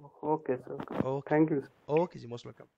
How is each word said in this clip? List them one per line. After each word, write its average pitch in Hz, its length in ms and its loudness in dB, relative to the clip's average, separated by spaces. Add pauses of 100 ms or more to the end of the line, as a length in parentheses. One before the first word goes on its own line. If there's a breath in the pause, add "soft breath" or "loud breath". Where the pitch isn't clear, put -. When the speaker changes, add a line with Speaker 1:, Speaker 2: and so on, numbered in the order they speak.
(240)
Speaker 1:
ओके, 156 340 0
सर, 131 160 -14
ओके। - 360 -4
Speaker 2:
ओके। 139 260 0
Speaker 1:
Thank 156 160 6
you, 139 100 2
सर। - 320 -8
Speaker 2:
ओके 165 260 0
जी, 120 80 -14
most 117 160 -10
welcome। - 240 -18 (100)